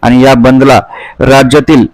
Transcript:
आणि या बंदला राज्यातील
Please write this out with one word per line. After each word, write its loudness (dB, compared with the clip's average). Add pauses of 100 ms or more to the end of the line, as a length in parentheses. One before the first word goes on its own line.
आणि 0
या 2
बंदला 2 (400)
राज्यातील 0